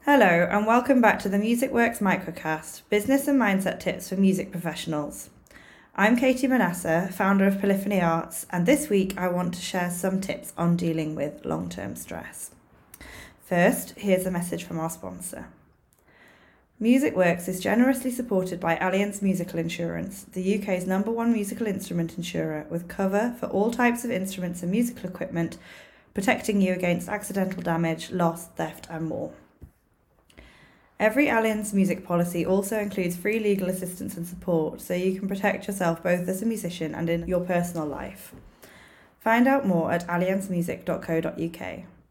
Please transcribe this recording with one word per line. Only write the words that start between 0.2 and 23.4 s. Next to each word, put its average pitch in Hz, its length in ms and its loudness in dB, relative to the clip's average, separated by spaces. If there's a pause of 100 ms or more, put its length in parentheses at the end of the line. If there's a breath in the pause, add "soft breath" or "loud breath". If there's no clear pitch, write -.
and 208 160 2
welcome 247 340 4
back 208 200 6
to - 80 -2
the 196 100 2
Music 233 320 2
Works 233 300 2
Microcast, 165 800 -2 (100)
business 269 380 4
and 277 120 4
mindset 196 380 2
tips - 300 -4
for 190 80 -4
music 190 340 4
professionals. 160 800 -6 (640 loud breath)
I'm 214 220 4
Katie 262 320 4
Manasseh, 180 640 2
founder 196 340 4
of 196 140 2
Polyphony 196 400 2
Arts, 165 500 0
and 175 160 2
this 294 220 4
week 190 280 2
I 185 120 -2
want 175 260 -2
to - 60 -10
share 180 280 -2
some 185 320 -2
tips - 380 -8
on 170 180 4
dealing 160 380 -2
with 151 300 -6
long-term 160 500 -6
stress. - 560 -12 (920 loud breath)
First, 180 540 2
here's 185 280 2
a 185 60 -2
message 175 320 -4
from 165 160 -6
our 165 100 -4
sponsor. - 560 -12 (1300 soft breath)
Music 247 340 4
Works 175 320 2
is 185 140 -4
generously 247 500 2
supported 185 480 -2
by 165 200 2
Allianz 196 440 0
Musical 170 380 0
Insurance, 170 640 -6
the - 180 -10
U 196 160 0
K's 185 300 -4
number 202 240 0
one 233 200 0
musical 208 360 -2
instrument 170 500 -4
insurer, 160 500 -4
with 170 200 -6
cover 202 500 0
for - 80 -6